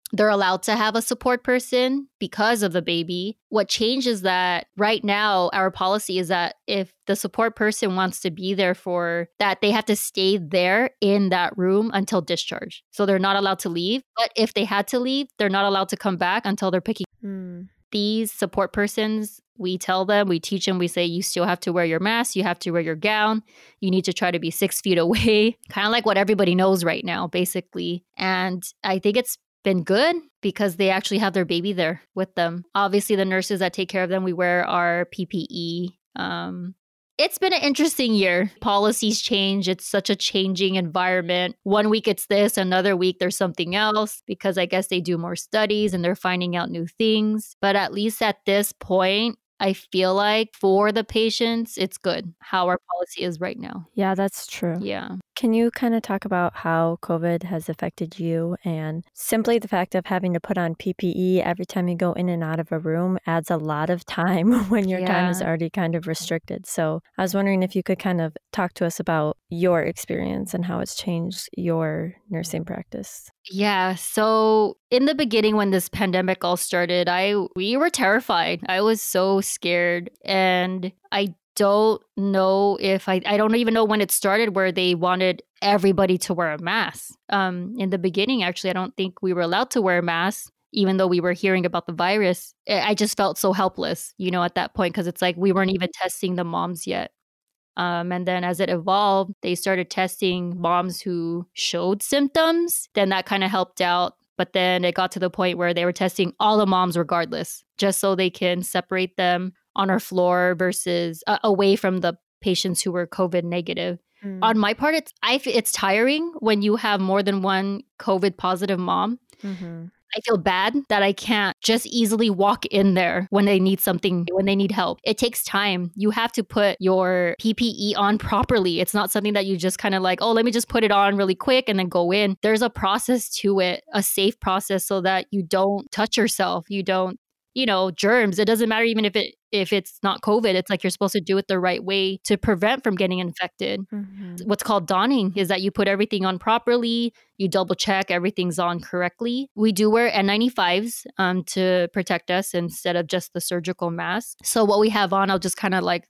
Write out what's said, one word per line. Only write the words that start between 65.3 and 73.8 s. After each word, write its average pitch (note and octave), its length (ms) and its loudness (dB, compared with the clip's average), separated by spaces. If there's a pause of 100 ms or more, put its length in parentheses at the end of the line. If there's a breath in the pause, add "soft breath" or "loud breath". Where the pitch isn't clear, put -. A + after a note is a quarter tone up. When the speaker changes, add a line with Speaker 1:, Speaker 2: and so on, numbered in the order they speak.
Speaker 2:
is F3+ 80 -2
Speaker 1:
Yeah. F#3+ 80 -2
Speaker 2:
already E3 220 -2
kind E3+ 260 -2
of E3+ 120 -4
restricted. E3 580 -6
So D#3+ 360 -2 (160)
I F#3+ 40 -2
was F#3+ 120 -2
wondering G3 300 2
if F#3+ 120 -2
you F#3 80 -2
could F#3 160 -2
kind F3+ 220 0
of D#3 140 -4 (160)
talk F3+ 240 -4
to F3+ 100 -2
us E3+ 140 -4
about D#3 380 0 (120)
your E3+ 320 2
experience - 720 -4
and F3 120 -2
how - 140 -4
it's - 160 -6
changed F3 600 -6
your E3 600 -4 (140)
nursing E3 360 -6
practice. - 640 -12 (200)
Speaker 1:
Yeah. F#3+ 460 0